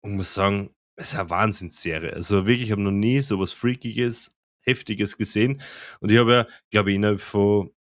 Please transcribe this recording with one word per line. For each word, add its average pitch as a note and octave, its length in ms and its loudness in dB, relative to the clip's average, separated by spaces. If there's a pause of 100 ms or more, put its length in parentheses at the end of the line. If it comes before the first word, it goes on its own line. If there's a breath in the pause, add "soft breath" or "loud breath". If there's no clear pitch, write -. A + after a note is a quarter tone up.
Und G2+ 140 -8
muss F#2+ 180 -2
sagen, G2 380 0 (240)
es - 180 -8
ist - 60 -4
eine F2 100 -4
Wahnsinnsserie. E2+ 840 -2
Also F#2+ 340 0
wirklich, B2 200 2
ich G#2+ 40 -2
hab G#2 80 0
noch G2 120 0
nie A2+ 300 2
sowas G2 320 -2
Freakiges, A#2+ 840 -4 (260)
Heftiges G#2 560 -2
gesehen. A2+ 440 -2 (380 loud breath)
Und G#2+ 120 0
ich A2+ 60 8
hab A#2+ 100 6
ja, A#2+ 200 6 (240 loud breath)
glaub G#2 160 2
ich, G2 80 2
innerhalb G2+ 260 2
von G2+ 500 2 (120)